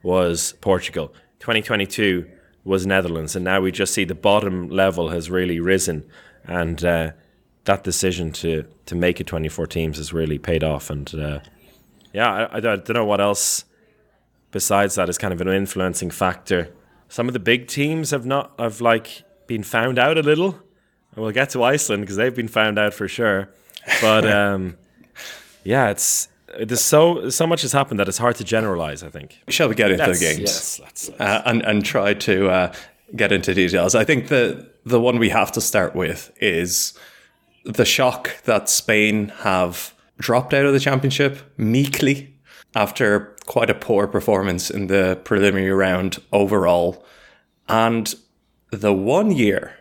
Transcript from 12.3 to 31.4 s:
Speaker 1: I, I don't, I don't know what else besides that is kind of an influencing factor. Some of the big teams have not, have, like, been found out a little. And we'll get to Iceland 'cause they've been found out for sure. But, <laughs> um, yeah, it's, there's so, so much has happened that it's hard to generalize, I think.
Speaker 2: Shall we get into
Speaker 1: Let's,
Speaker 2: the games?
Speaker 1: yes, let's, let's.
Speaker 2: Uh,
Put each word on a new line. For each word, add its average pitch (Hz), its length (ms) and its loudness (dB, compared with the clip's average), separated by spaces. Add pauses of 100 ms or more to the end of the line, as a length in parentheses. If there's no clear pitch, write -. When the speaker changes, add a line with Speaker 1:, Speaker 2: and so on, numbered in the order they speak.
Speaker 1:
I, 113 60 -6
I - 20 -4
don't, 104 200 0
I - 40 -20
don't 113 100 -4
know 117 100 0
what 104 160 2
else - 440 0 (880)
besides 101 420 0
that 90 140 0
is 87 100 -4
kind 95 160 -4
of 85 60 -8
an 90 80 -2
influencing 95 640 -2
factor. 90 560 -2 (400)
Some 117 180 -4
of 127 60 -4
the 117 80 -4
big 123 260 0
teams 151 460 -4
have 127 120 -4
not, 135 320 -4
have, 113 240 -6
like, 117 440 0 (240)
been 107 160 -6
found 123 340 0
out 147 180 4
a 160 60 2
little. 156 280 2
And - 760 -14
we'll 107 80 -4
get 131 180 0
to 123 140 0
Iceland 117 420 0
'cause 98 80 -10
they've 120 220 0
been 117 100 -4
found 110 320 2
out 104 160 2
for 98 140 -6
sure. 98 400 0 (520)
But, 110 260 4
<laughs> 104 60 4
um, 98 440 0 (880)
yeah, 117 260 2
it's, - 380 -4 (320)
there's 113 220 -4
so, 151 480 4
so 165 180 0
much 165 140 0
has 120 100 -2
happened 139 260 0
that 98 80 2
it's 92 120 -4
hard 117 180 2
to 104 80 -10
generalize, 87 580 -2
I 80 60 -16
think. - 400 -18
Speaker 2:
Shall 151 200 2
we 110 60 0
get 104 160 4
into 90 160 4
Speaker 1:
Let's, 87 140 2
Speaker 2:
the 85 60 0
games? 78 140 0
Speaker 1:
yes, - 400 -4
let's, - 280 -14
let's. - 120 -16
Speaker 2:
Uh, 104 260 0